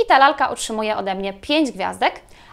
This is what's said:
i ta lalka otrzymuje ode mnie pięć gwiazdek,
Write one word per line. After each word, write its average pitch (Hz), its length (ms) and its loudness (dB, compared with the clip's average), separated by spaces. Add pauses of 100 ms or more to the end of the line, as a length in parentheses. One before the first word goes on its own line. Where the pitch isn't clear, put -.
i - 40 2
ta 277 100 6
lalka 277 320 4
otrzymuje 214 480 -4
ode 196 180 -4
mnie 196 180 -6
pięć 285 380 0
gwiazdek, 185 500 -4 (320)